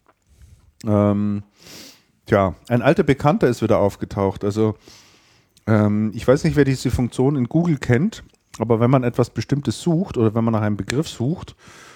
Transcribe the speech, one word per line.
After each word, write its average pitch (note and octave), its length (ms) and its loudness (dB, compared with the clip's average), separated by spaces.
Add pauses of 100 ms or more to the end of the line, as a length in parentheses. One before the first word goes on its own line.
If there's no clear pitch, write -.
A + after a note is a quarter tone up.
(840)
ähm, G#2 560 0 (880)
Tja, G2 240 2 (140)
ein A#2+ 160 0
alter D#3+ 180 2
Bekannter D3 460 2
ist A#2+ 160 -2
wieder G#2 160 2
aufgetaucht. G2 640 -2
Also, G#2 320 0 (920)
ähm, G#2+ 480 2
ich A2+ 140 -4
weiß B2+ 160 4
nicht, D3 120 -2
wer D3 80 4
diese C3+ 280 0
Funktion C3 440 -2
in B2 140 -2
Google E3 280 0
kennt, C#3 460 0 (360)
aber A2+ 200 2
wenn A#2+ 120 4
man C3 120 4
etwas A#2+ 280 0
Bestimmtes - 500 -4
sucht F3 340 -2
oder A2 200 2
wenn A2+ 80 0
man A2+ 80 0
nach G#2+ 100 0
einem G#2 160 -2
Begriff A#2 300 -2
sucht - 480 -6 (400)